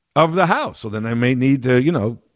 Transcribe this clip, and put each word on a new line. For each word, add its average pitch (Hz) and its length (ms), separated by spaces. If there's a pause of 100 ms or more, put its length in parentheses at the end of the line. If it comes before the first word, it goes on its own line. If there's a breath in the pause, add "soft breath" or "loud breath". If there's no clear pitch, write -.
(160)
of 160 200
the 185 100
house. 247 340
So 113 100
then 107 160
I 117 80
may 123 220
need 131 280
to, 127 200
you 165 80
know, 117 280 (160)